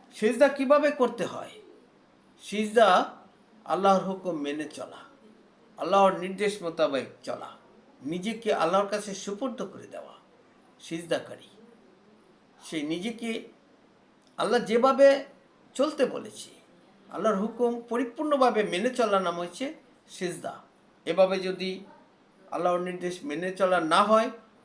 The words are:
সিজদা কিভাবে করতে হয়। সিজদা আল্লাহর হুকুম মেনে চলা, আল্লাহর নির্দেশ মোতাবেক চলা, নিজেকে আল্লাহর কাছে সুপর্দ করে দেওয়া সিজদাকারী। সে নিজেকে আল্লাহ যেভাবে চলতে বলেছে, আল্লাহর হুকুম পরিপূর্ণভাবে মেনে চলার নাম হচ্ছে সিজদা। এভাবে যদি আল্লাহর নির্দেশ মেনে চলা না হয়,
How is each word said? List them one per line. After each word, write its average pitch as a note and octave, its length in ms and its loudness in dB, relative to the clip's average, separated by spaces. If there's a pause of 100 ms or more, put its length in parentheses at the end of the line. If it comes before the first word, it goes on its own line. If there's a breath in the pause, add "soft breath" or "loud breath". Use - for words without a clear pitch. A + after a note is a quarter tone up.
(160)
সিজদা B3 320 4
কিভাবে C#4+ 440 4
করতে A3 340 0
হয়। - 260 -10 (880)
সিজদা G#3+ 720 4 (520)
আল্লাহর F#3+ 380 4
হুকুম F#3 320 -6
মেনে D3 300 -6
চলা, - 320 -14 (800)
আল্লাহর F#3 400 4
নির্দেশ G3 440 -4
মোতাবেক D3 460 0 (160)
চলা, - 340 -10 (480)
নিজেকে G3 480 -4
আল্লাহর F#3+ 340 2
কাছে G3+ 280 -6
সুপর্দ A3 500 -6
করে - 220 -16
দেওয়া C#2 260 -14 (680)
সিজদাকারী। E3 680 -6 (1160)
সে D#3+ 180 -6
নিজেকে G#3+ 680 -6 (920)
আল্লাহ G#3+ 220 0
যেভাবে C4 680 4 (480)
চলতে D4 320 0
বলেছে, - 440 -10 (600)
আল্লাহর G3+ 260 0
হুকুম A#3 460 -2
পরিপূর্ণভাবে B3+ 840 0
মেনে F3+ 260 -2
চলার G#3 320 2
নাম F3 180 -4
হচ্ছে B3+ 340 -8 (360)
সিজদা। E3+ 520 -10 (440)
এভাবে F#3+ 340 4
যদি F#3 460 -6 (680)
আল্লাহর F3 280 0
নির্দেশ F3+ 440 -6
মেনে D#3+ 280 -6
চলা F#3 280 2
না E3 240 4
হয়, A3 260 4 (360)